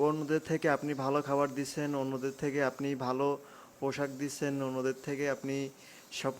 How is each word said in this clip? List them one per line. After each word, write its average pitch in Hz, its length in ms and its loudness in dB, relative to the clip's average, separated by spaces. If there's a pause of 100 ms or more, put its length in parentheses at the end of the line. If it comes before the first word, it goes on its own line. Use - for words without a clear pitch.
অন্যদের 156 440 2
থেকে 160 160 2 (100)
আপনি 147 160 -4 (120)
ভালো 139 140 4 (100)
খাবার 139 200 4 (100)
দিচ্ছেন, 147 320 -2 (120)
অন্যদের 135 400 -2
থেকে 143 180 0 (100)
আপনি 139 180 -2 (180)
ভালো 127 200 2 (540)
পোশাক 135 300 0 (100)
দিচ্ছেন, 143 320 -2 (160)
অন্যদের 131 280 0 (100)
থেকে 143 180 -2 (120)
আপনি 139 200 -4 (640)
সব 135 200 0